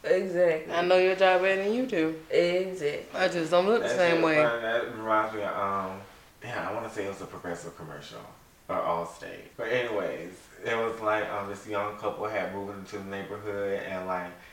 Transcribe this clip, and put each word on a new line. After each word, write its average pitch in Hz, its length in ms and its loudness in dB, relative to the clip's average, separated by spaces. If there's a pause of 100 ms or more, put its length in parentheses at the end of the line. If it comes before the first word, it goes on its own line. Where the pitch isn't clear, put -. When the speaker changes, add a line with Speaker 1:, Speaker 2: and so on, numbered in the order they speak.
Speaker 1:
Exactly. 175 680 2
Speaker 2:
I 170 100 2
know 185 160 6
your 185 180 6
job 185 260 6
better 196 220 2
than 208 80 2
you 254 140 0
do. 160 280 0 (160)
Speaker 1:
Exactly. 175 920 0
Speaker 2:
I 185 80 4
just 165 220 -2
don't 175 160 6
look 226 160 4
the - 60 0
Speaker 3:
That - 80 0
Speaker 2:
same 170 200 6
Speaker 3:
shit 160 80 4
Speaker 2:
way. 156 120 6
Speaker 3:
funny. 147 260 4
That 117 340 0
reminds 110 380 0
me 104 80 -4
of, 98 140 -4
um, 98 440 -2 (440)
yeah, - 240 -6
I 107 40 -6
wanna 110 180 -6
say 101 160 -6
it - 20 -6
was 95 140 -8
a - 40 -12
Progressive 85 500 -10
commercial. 76 440 -14 (480)
Or - 80 -2
Allstate. - 800 -4
But 113 160 -6
anyways, 117 580 -2 (340)
it 117 120 -2
was 113 240 -2
like, 107 320 0
um, 101 160 -4
this 101 180 -10
young 104 300 -4
couple 104 320 -4
had 95 260 -4
moved 98 240 -8
into 98 200 -10
the 95 120 -8
neighborhood 101 800 -4
and, 92 180 -6
like, 90 240 -4 (220)